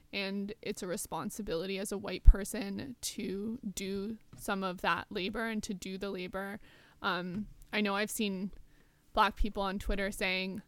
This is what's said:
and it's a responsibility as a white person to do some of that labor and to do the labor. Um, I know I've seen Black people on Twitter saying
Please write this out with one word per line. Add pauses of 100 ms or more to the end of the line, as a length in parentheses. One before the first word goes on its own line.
(120)
and
it's
a
responsibility
as
a
white
person
to (140)
do (200)
some
of
that
labor
and
to
do
the
labor. (420)
Um, (240)
I
know
I've
seen (640)
Black
people
on
Twitter
saying